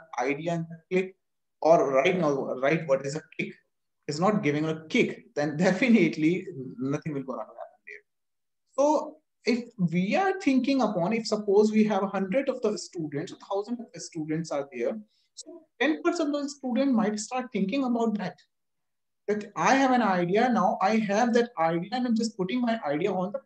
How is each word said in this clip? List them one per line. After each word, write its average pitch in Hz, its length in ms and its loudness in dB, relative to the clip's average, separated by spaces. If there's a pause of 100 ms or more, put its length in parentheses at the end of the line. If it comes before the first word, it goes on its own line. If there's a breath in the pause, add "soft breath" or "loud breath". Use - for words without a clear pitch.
(180)
idea 143 360 -2
and 165 120 -4 (240)
click, 190 260 -2 (460)
or 151 320 6
right 175 240 4
now, 156 140 2 (300)
right, 165 260 0
what 135 180 2
is 147 120 -6
a 156 40 -10 (160)
click, - 140 -6 (560)
is 151 120 -4
not 202 220 2
giving 147 240 0
a 160 220 -4
kick, - 480 -2
then 147 220 -2
<laughs> 175 80 2
definitely 185 840 2 (300)
nothing 139 360 -4
will 135 100 -6
gonna 120 180 -10
happen - 480 -16
there। - 140 -18 (680)
So - 460 2 (280)
if 240 200 0 (120)
we 180 380 0
are 381 240 0
thinking 269 420 2
upon, 208 300 0
if 226 160 -2
suppose 214 440 2
we 214 120 6
have 208 200 0
a 202 40 0
hundred 196 400 -2
of 254 140 -4
the 214 160 0
students, 156 560 -8
a - 20 -18
thousand 214 460 -6
of - 120 -18
the 170 60 -16
students 156 500 -8
are 147 220 -4
there, 117 260 -4 (380)
so - 280 -20 (180)
ten 302 200 0
percent 311 320 0
of 285 100 -2
the 277 60 -4
student 262 440 0
might 208 260 2
start 254 320 -6
thinking 202 320 0
about 226 340 0
that, 196 200 -8 (920)
that 208 300 -4
I 190 180 4
have 269 160 4
an 247 100 4
idea, 190 460 2
now 190 340 2
I 208 140 2
have 220 380 2
that 233 260 2
idea 170 320 0
and 254 160 -2
I'm 226 80 0
just 226 220 -2
putting 240 240 -2
my 226 240 0
idea 156 260 0
on 185 220 -4
the - 120 -8